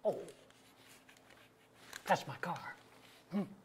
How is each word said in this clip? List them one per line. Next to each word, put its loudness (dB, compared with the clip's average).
Oh, 8
that's 6
my -4
car. -2
Hmm. 4